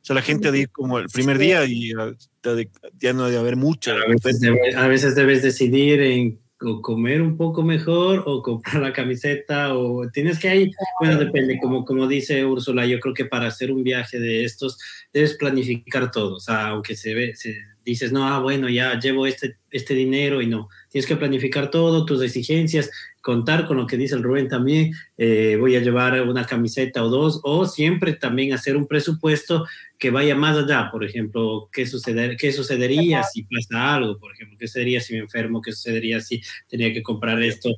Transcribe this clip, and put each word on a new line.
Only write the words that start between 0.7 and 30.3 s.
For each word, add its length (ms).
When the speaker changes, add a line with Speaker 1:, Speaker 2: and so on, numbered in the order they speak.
Speaker 1:
el 80
primer 300
Speaker 2:
Sí. 80
Speaker 1:
día 200
y 280
hasta 600
de, 160
ya 140
no 100
ha 80
de 80
haber 160
mucha 380
Speaker 3:
A 140
veces 100
Speaker 1:
oferta. 100
Speaker 3:
debe-, 300
a 120
veces 280
debes 260
decidir 600
en 380
co-, 240
comer 400
un 160
poco 260
mejor 640
o 160
comprar 400
la 120
camiseta, 840
o 340
tienes 300
que 100
ahí, 220
bueno, 200
depende, 420
como, 240
como 220
dice 380
Úrsula, 400
yo 140
creo 140
que 120
para 220
hacer 240
un 120
viaje 360
de 240
estos 340
debes 220
planificar 760
todo, 240
o 40
sea, 300
aunque 260
se 180
ve, 220
se, 200
dices, 260
"No, 160
ah, 120
bueno, 300
ya 300
llevo 280
este, 300
este 220
dinero", 480
y 60
no, 200
tienes 180
que 80
planificar 540
todo, 360
tus 180
exigencias, 680
contar 460
con 100
lo 80
que 120
dice 180
el 80
Rubén 240
también, 440
eh, 420
voy 160
a 60
llevar 400
una 240
camiseta 580
o 60
dos, 340
o 220
siempre 480
también 400
hacer 240
un 100
presupuesto 800
que 120
vaya 240